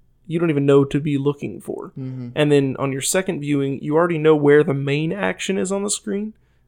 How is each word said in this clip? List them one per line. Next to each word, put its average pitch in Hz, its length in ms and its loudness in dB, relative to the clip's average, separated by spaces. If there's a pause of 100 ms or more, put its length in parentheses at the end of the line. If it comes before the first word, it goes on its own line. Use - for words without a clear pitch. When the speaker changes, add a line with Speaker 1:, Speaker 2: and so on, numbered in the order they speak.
(260)
Speaker 1:
you 165 120 -2
don't 165 120 0
even 143 160 0
know 139 180 6
to 139 160 -2
be 147 160 -2
looking 139 460 -4
for. - 360 -12
Speaker 2:
Mm-hmm. 127 360 -12
Speaker 1:
And 147 180 2
then 139 260 4
on 139 140 -4
your 131 80 -6
second 185 400 -2
viewing, 139 420 -2
you 147 140 -2
already 170 220 2
know 156 180 4
where 147 260 6
the 175 120 -2
main 143 380 -2
action 190 440 -4
is 196 160 -2
on 202 120 -2
the 202 60 -4
screen. 208 440 -6 (320)